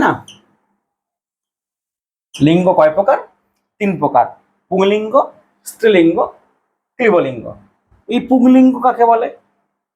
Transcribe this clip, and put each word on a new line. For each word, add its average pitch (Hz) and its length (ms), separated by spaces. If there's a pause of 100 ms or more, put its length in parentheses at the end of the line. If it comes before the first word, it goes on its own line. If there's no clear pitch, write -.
না? 185 80 (2250)
লিঙ্গ 170 320 (100)
কয় - 200
প্রকার? 202 200 (640)
তিন 202 100 (100)
প্রকার, 127 240 (460)
পুংলিঙ্গ, 208 420 (560)
স্ত্রীলিঙ্গ, 180 480 (800)
ক্লীবলিঙ্গ। 147 480 (640)
এই 233 100 (100)
পুংলিঙ্গ 254 440 (120)
কাকে 240 260
বলে? 226 160 (680)